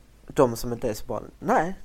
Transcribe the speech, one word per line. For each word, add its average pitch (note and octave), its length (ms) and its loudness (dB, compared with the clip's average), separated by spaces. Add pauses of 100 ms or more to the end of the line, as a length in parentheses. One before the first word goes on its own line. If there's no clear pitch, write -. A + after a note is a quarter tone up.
(280)
de A#2+ 280 4
som A#2+ 180 -4
inte A#2 160 -2
är G#2 40 0
så - 120 -10
bra, A2 160 -4 (180)
"Nej, F#3+ 340 2 (100)